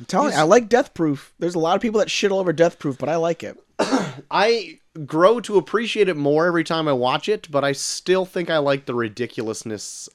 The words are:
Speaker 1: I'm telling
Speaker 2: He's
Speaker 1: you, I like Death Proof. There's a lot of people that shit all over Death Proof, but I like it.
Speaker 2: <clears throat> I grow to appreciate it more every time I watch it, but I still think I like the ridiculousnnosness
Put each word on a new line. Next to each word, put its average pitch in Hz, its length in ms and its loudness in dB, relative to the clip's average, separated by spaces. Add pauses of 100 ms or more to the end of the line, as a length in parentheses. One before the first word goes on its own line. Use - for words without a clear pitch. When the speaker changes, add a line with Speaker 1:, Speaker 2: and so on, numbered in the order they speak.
Speaker 1:
I'm 120 60 -16
telling 247 240 2
Speaker 2:
He's - 60 -4
Speaker 1:
you, 147 40 2
I - 60 6
like 214 220 6
Death 240 260 2
Proof. 151 440 -2
There's 175 160 -4
a 170 60 -2
lot 170 160 2
of 190 40 0
people 214 200 0
that - 100 0
shit 196 220 0
all 190 80 0
over 180 120 0
Death 165 280 2
Proof, 135 180 -4
but 131 100 -4
I 160 60 0
like 165 300 -2
it. - 120 -12 (120)
Speaker 2:
<clears throat> - 100 -20 (540)
I 196 480 0 (260)
grow 185 360 4
to 202 160 2
appreciate 208 500 0
it 170 80 -2
more 147 300 2
every 170 180 0
time 160 240 -2
I 143 40 2
watch 131 360 0
it, 208 200 -4
but 139 140 0
I 139 80 0
still 180 540 -2
think 175 260 -6
I 160 80 2
like 139 280 0
the 127 80 -6
ridiculousnnosness 110 1200 -6